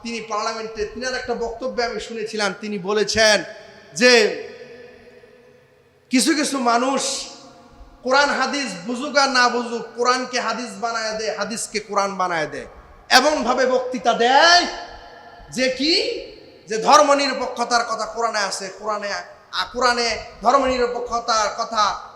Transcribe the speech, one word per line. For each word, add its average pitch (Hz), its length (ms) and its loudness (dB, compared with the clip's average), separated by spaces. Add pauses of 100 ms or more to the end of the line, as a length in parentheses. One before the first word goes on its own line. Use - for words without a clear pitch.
তিনি 233 180 -8
পার্লামেন্টে, 220 640 -4
তিনার 247 280 -6
একটা 240 220 -4
বক্তব্যে 226 480 -4
আমি 208 160 -4
শুনেছিলাম, 214 600 -4
তিনি 208 180 -6
বলেছেন 208 640 2 (500)
যে 220 500 6 (1700)
কিছু 254 260 2
কিছু 277 240 -2
মানুষ 247 640 0 (800)
কোরআন 269 260 4
হাদিস 262 360 -2 (200)
বুঝুক 247 320 -2
আর 269 120 4
না 247 200 4
বুঝুক, 233 360 -4 (100)
কোরআনকে 247 440 0
হাদিস 226 300 -4 (100)
বানায় 220 380 -4
দেয়, 214 200 -4
হাদিসকে 202 420 -6
কোরআন 196 360 -2
বানায় 175 320 -2
দেয়, 135 180 -10 (440)
এমনভাবে 254 560 4
বক্তৃতা 254 480 0
দেয় 294 520 6 (840)
যে 254 180 -2
কি, 381 520 -2 (460)
যে 214 100 -4
ধর্মনিরপেক্ষতার 254 1080 4
কথা 220 200 -4
কোরআনে 220 340 -4
আছে, 190 300 -6 (100)
কোরআনে, 208 340 -6 (380)
আ, 180 220 -4
কোরআনে 240 440 0 (240)
ধর্মনিরপেক্ষতার 240 1200 0
কথা 214 540 0